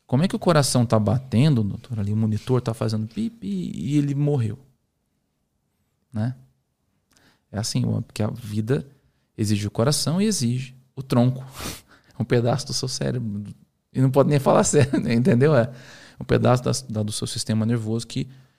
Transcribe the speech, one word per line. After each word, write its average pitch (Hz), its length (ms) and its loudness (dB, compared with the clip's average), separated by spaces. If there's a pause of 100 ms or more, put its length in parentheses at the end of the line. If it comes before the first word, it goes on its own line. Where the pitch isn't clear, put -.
Como 131 160 2
é 190 60 2
que - 80 -4
o - 20 -6
coração 143 460 2
tá 113 140 2
batendo, 117 680 2
doutor, 110 340 -6
ali 101 140 -2
o 107 40 0
monitor 110 440 0
tá 113 140 -4
fazendo 110 320 -2
pipi 196 680 -6
e 131 220 -2
ele 143 180 2
morreu, 139 440 0 (1500)
né? 113 220 -4 (1160)
É 104 80 -6
assim, 120 280 -2
ó, 110 140 0
porque - 220 -8
a 107 60 0
vida 113 580 -4 (500)
exige 104 300 0
o 101 40 -2
coração 151 500 0
e 208 60 2
exige 131 480 -2 (200)
o 135 80 -12
tronco, 127 420 2 (360)
<laughs> - 380 -20
um 117 60 -2
pedaço 120 420 0
do 131 80 -8
seu 127 140 -4
cérebro. 123 560 -6 (480)
E - 80 -2
não 131 100 4
pode 135 180 4
nem 147 100 2
falar - 260 4
<laughs> - 40 0
sério, - 320 4
né? - 140 0
Entendeu? 127 400 4
É 120 160 2 (500)
um 131 40 -10
pedaço 123 380 2
da, 127 100 -2 (180)
da, 107 120 -4
do 107 100 -4
seu - 140 -6
sistema 110 400 -2
nervoso 113 400 -2
que, - 220 -8 (300)